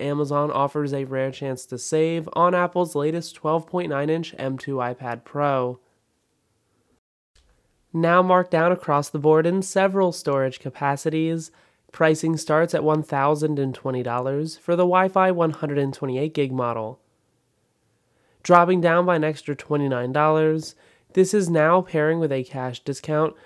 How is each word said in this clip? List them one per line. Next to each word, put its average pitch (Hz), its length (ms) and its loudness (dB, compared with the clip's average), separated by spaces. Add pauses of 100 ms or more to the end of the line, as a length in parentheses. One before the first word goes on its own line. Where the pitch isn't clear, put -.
Amazon 143 500 -2
offers 139 420 -2
a 139 120 -4
rare 131 260 -4
chance 131 360 -8
to 123 120 -10
save 160 540 -2
on 180 240 2
Apple's 175 400 0
latest 160 400 -4
twelve 160 320 -2
point 180 220 -4
nine 147 200 -2
inch 160 260 -4
M 135 220 -6
two 135 200 -6
iPad 123 440 -6
Pro. 135 560 -2 (2250)
Now 165 280 4
marked 180 300 2
down 165 220 4
across 147 360 -2
the 151 120 -6
board 156 260 4
in 190 160 0
several 190 480 0
storage 135 480 -2
capacities, 160 920 -4 (380)
pricing 160 460 2
starts 156 380 0
at 147 100 0
one 156 180 2
thousand 147 560 0
and 135 160 -2
twenty 127 280 -6
dollars 135 560 -4
for 170 180 -2
the 175 60 4
Wi-Fi 185 480 4
one 170 220 0
hundred 143 260 -4
and 139 160 -2
twenty-eight 139 400 -4
gig 139 180 -2
model. 120 480 -4 (1400)
Dropping 175 400 6
down 175 240 4
by 175 100 2
an 151 80 0
extra 147 320 -4
twenty-nine 135 560 -2
dollars, 156 600 2 (400)
this 185 180 2
is 196 160 0
now 165 320 4
pairing 165 400 0
with 160 100 0
a 135 140 -2
cash 127 360 -10
discount 151 540 -2 (120)